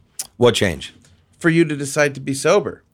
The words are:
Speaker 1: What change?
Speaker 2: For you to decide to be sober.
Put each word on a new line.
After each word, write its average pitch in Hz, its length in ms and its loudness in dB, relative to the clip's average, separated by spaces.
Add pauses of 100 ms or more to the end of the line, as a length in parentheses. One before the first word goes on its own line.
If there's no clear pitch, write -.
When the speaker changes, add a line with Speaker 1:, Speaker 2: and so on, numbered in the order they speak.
(380)
Speaker 1:
What 120 180 4
change? 85 380 -4 (460)
Speaker 2:
For 170 100 2
you 165 160 4
to 147 100 -6
decide 143 400 -2
to 135 60 -14
be 139 120 -6
sober. 156 500 -2 (100)